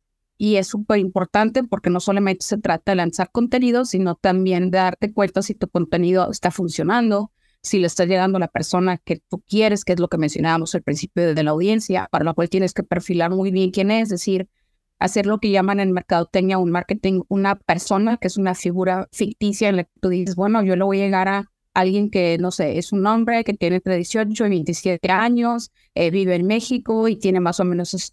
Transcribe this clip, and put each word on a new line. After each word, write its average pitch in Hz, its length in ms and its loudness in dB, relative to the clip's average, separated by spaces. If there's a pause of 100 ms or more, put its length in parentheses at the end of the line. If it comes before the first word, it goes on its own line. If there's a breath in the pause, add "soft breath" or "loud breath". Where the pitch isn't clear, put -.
(360)
y 208 200 2
es 190 100 2
súper 208 320 0
importante 202 680 0
porque 202 240 -4
no 180 120 2
solamente 196 440 0
se 208 140 -2
trata 185 340 -2
de 190 40 2
lanzar 175 360 -2
contenido, 247 540 2
sino 185 280 0
también 185 560 2
de 185 60 0
darte 185 380 0
cuenta 190 260 0
si 208 140 -6
tu - 140 -6
contenido 175 600 0
está - 200 -4
funcionando, 202 840 0 (300)
si - 160 0
le 180 80 4
está 175 180 0
llegando 190 320 2
a 185 40 0
la 170 80 -2
persona 180 500 0
que - 280 -6
tú - 220 -10
quieres, 208 380 2
que 185 80 2
es 175 60 -2
lo 175 80 0
que - 100 -2
mencionábamos 160 560 -2
al 175 80 -2
principio 151 400 -4
de, 165 100 2
de 156 100 0
la 151 100 2
audiencia, 190 580 0
para 160 160 0
la 165 80 0
cual 170 160 0
tienes 185 240 0
que 190 80 -4
perfilar 175 480 -2
muy 190 200 0
bien 185 200 2
quién 196 200 0
es, 226 140 2
es 208 60 -6
decir, 185 400 -2 (480)
hacer 190 260 0
lo 208 140 0
que 214 120 0
llaman 196 300 2
en 190 120 2
mercadotecnia 185 680 0
un 175 120 2
marketing, 185 580 -2
una 196 260 0
persona 202 640 0
que - 100 -2
es - 80 -4
una 190 180 0
figura 185 580 -2
ficticia 208 580 -2
en 190 60 2
la 180 80 0
que - 140 -18
tú 185 120 -2
dices, 180 260 -2
bueno, 208 260 2
yo 190 140 2
le 185 80 0
voy 196 160 0
a 196 40 0
llegar 190 240 0
a 196 180 -4 (260)
alguien 196 380 0
que, 175 280 2
no 180 120 -2
sé, 151 280 -2
es - 140 -6
un 196 140 0
hombre 226 380 0
que 208 100 -2
tiene 180 220 0
entre 185 180 -2
dieciocho 214 500 -2
y 208 40 2
veintisiete 180 640 0
años, 233 580 0 (240)
eh, 170 160 2
vive 185 240 2
en 175 100 0
México 226 640 0
y 226 80 2
tiene 190 240 0
más 175 220 0
o 185 40 2
menos 175 300 -2
es-, - 180 -8